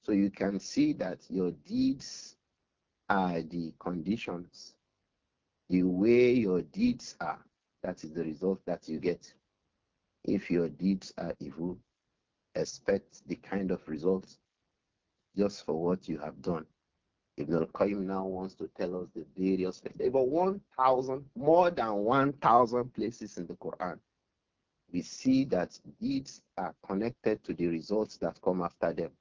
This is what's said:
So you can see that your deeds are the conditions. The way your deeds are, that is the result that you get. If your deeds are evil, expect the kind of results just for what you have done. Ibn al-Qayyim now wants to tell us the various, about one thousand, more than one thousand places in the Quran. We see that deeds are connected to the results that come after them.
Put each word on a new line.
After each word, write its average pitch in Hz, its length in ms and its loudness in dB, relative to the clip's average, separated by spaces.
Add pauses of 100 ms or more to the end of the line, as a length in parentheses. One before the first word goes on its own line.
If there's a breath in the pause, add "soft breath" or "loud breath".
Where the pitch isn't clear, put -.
So 107 80 0
you 101 180 4
can 98 280 -2
see - 360 0
that 92 240 -6 (100)
your 90 240 0 (140)
deeds 262 680 -2 (760)
are 92 340 2
the 82 360 -8
conditions. 87 960 -6 (960)
The 90 120 4
way 113 500 6
your 95 300 2
deeds - 580 -2
are, - 180 -6 (440)
that 90 200 -6
is 78 100 -14
the 82 120 -4
result 90 420 -2
that 87 220 -6
you 80 100 -6
get. 85 340 -4 (920)
If - 260 -2
your 85 200 2
deeds 92 480 -2
are 87 220 -6
evil, 85 380 -8 (760)
expect - 760 -4
the 85 80 -4
kind 95 340 -4
of 90 160 -4
results 85 520 -2 (960)
just 101 280 0
for - 160 -2
what 87 280 0
you 80 100 -4
have 73 240 -10
done. 82 240 -4 (680)
Ibn 73 180 -2
al-Qayyim 98 460 0
now 95 260 -4
wants 95 300 -6
to - 200 -10
tell 90 240 -4
us 87 140 -8
the 82 100 -10 (120)
various, 92 440 0 (240)
about 127 240 4
one 185 320 0 (160)
thousand, 131 480 2 (120)
more 165 340 6
than 113 240 -2
one 131 380 2
thousand 123 600 4
places 110 460 -6
in 87 80 -8
the - 80 -12
Quran. - 440 -8 (960)
We 90 100 -2
see - 440 2
that 90 320 -2 (220)
deeds 135 400 -4 (160)
are 85 180 -6 (120)
connected 107 580 -2
to - 80 -6
the 85 160 -2
results 98 500 -2
that - 240 -4
come 92 200 2
after 85 320 -2
them. 85 160 -4 (100)